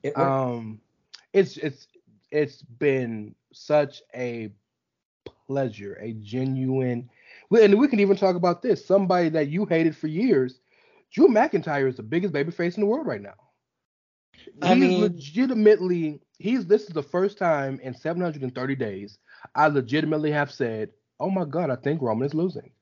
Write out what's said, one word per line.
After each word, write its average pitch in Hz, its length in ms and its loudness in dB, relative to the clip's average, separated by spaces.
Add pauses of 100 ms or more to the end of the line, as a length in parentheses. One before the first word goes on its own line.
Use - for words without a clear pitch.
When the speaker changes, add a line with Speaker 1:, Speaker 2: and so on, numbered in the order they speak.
Speaker 1:
It - 120 -6
works. 139 140 2
Speaker 2:
Um, 120 520 -4 (520)
it's, 196 240 2
it's, 139 300 -8 (440)
it's 151 300 -4
been 117 720 -2 (200)
such 147 480 0 (140)
a 117 360 -8 (960)
pleasure, 107 540 -6
a 113 120 -10
genuine, 127 960 -4 (400)
we, 226 140 6
and 202 160 6
we 285 80 6
can 247 120 2
even 196 180 4
talk 185 180 2
about 175 260 0
this. 233 240 0
Somebody 180 440 2
that 156 200 0
you 185 160 -2
hated 165 300 0
for - 120 -8
years, 156 520 0 (520)
Drew 311 160 6
McIntyre 165 600 2
is 127 80 -2
the - 80 -14
biggest 170 300 -4
babyface 170 420 -4
in 214 60 -4
the 202 60 2
world 254 200 -2
right 113 140 -6
now. 101 140 -18 (1300)
Speaker 1:
I 175 140 4
Speaker 2:
He's - 60 6
Speaker 1:
mean 180 200 4
Speaker 2:
legitimately, 180 1200 2 (180)
he's, 214 300 -4
this 208 160 4
is - 60 -18
the 156 140 -6
first 190 340 -4
time 139 440 -2
in 127 140 -10
seven 170 260 -6
hundred 151 220 -6
and 127 100 -8
thirty 135 220 -4
days, 101 420 -8 (380)
I 151 120 4
legitimately 151 640 0
have 143 200 -2
said, 110 380 -6 (300)
"Oh 160 100 -4
my 190 160 -2
God, 156 260 -4
I 123 40 -2
think 143 260 -4
Roman 120 260 -2
is 143 60 -6
losing." 160 380 -4 (100)